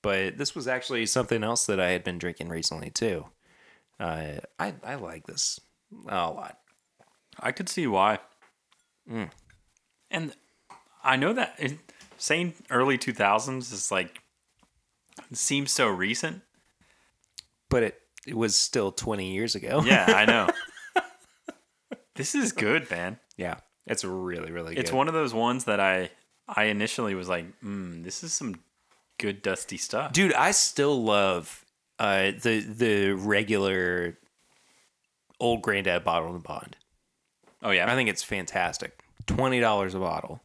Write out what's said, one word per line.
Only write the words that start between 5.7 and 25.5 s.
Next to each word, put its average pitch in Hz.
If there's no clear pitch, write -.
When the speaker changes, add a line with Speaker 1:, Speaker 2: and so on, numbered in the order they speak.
Speaker 1:
a 87
lot. -
Speaker 2:
I -
could 185
see 170
why. 104
Speaker 1:
Mm. 107
Speaker 2:
And 160
I 131
know 165
that -
it, 147
saying 165
early 131
two 123
thousands 117
is, -
like, 92
seems 139
so 120
recent. 156
Speaker 1:
But 120
it, -
it 113
was 110
still 101
twenty 95
years 110
ago. 143
Speaker 2:
Yeah, 123
I -
know. 113
Speaker 1:
<laughs> 359
Speaker 2:
This 139
is 269
good, 120
man. 90
Speaker 1:
Yeah, 90
it's -
really, 92
really 165
Speaker 2:
It's 131
Speaker 1:
good. 131
Speaker 2:
one 151
of 160
those 147
ones 120